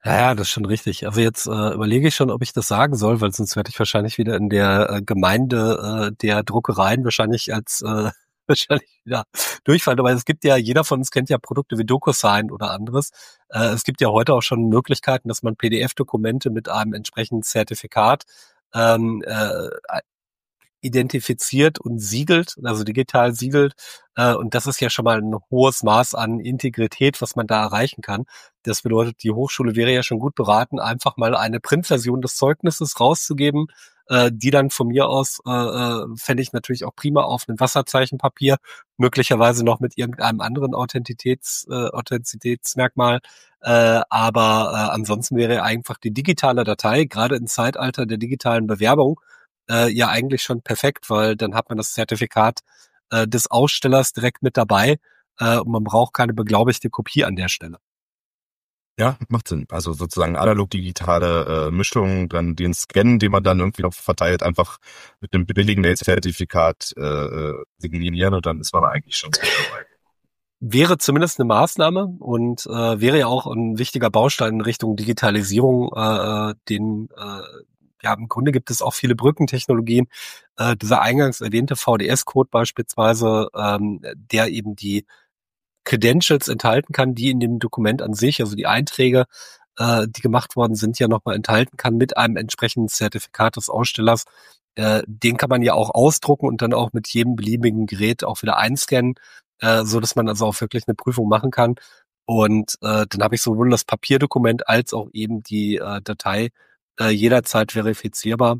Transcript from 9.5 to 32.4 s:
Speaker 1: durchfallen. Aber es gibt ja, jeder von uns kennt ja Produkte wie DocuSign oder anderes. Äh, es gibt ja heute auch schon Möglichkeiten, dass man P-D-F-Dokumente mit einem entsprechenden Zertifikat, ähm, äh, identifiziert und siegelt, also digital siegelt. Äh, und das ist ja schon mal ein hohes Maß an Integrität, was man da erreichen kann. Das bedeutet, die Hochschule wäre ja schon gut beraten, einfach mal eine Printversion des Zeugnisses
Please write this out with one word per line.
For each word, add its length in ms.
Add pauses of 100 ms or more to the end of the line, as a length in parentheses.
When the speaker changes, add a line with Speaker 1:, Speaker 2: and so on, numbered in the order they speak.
Speaker 1:
durchfallen. 340
Aber 140
es 140
gibt 180
ja, 120
jeder 280
von 140
uns 120
kennt 200
ja 80
Produkte 400
wie 80
DocuSign 640
oder 220
anderes. 380 (380)
Äh, 200
es 160
gibt 180
ja 60
heute 260
auch 80
schon 260
Möglichkeiten, 600
dass 140
man 140
P-D-F-Dokumente 920
mit 180
einem 240
entsprechenden 500
Zertifikat, 840 (500)
ähm, 520
äh, 440 (1120)
identifiziert 960
und 200
siegelt, 640
also 220
digital 500
siegelt. 380 (440)
Äh, 180
und 200
das 120
ist 160
ja 80
schon 160
mal 100
ein 180 (160)
hohes 320
Maß 320
an 260
Integrität, 840
was 140
man 100
da 160
erreichen 400
kann. 220 (400)
Das 180
bedeutet, 400
die 80
Hochschule 460
wäre 180
ja 80
schon 160
gut 160
beraten, 440
einfach 380
mal 180
eine 260
Printversion 600
des 160
Zeugnisses 640